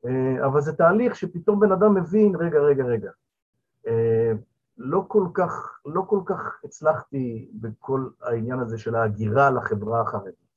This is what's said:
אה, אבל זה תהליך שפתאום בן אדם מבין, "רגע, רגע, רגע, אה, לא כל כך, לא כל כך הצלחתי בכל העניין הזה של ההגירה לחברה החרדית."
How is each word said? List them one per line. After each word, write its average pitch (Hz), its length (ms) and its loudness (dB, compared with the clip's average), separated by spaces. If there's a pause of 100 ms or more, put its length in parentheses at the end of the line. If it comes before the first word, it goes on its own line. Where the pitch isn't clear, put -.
אה, 131 400 -2
אבל 139 160 2
זה 156 140 -4
תהליך 202 400 4
שפתאום 196 440 -2
בן 202 120 6
אדם 202 220 4
מבין, 190 420 4
"רגע, 160 240 2
רגע, 143 240 4
רגע, 113 280 -2 (760)
אה, 113 440 2 (460)
לא 156 300 -2
כל 196 260 2
כך, - 520 -4
לא 165 220 -4
כל 202 180 0
כך - 380 -6
הצלחתי 139 920 -4
בכל 113 560 -6 (120)
העניין 120 380 -4
הזה 113 180 -6
של 113 180 -6
ההגירה 110 540 2
לחברה 110 520 -2
החרדית." 98 560 -8